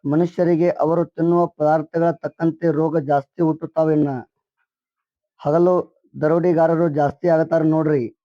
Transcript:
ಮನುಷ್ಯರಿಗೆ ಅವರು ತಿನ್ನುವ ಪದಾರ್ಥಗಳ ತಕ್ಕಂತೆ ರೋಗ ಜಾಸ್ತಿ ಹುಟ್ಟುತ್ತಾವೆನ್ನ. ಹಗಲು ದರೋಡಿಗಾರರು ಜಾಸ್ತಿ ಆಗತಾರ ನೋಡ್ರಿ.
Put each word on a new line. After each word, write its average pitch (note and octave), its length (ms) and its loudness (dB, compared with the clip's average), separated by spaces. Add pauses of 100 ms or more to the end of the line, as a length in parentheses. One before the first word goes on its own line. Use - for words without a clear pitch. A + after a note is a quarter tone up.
(100)
ಮನುಷ್ಯರಿಗೆ F3 600 0
ಅವರು E3 340 0
ತಿನ್ನುವ E3+ 420 0
ಪದಾರ್ಥಗಳ D#3+ 640 -2
ತಕ್ಕಂತೆ D#3+ 600 -4
ರೋಗ D#3 280 -2
ಜಾಸ್ತಿ C#3+ 440 -4
ಹುಟ್ಟುತ್ತಾವೆನ್ನ. D#3 680 0 (1300)
ಹಗಲು F3 640 0 (180)
ದರೋಡಿಗಾರರು E3 680 2
ಜಾಸ್ತಿ C#3+ 400 -2
ಆಗತಾರ D#3+ 340 2
ನೋಡ್ರಿ. D#3 520 0 (100)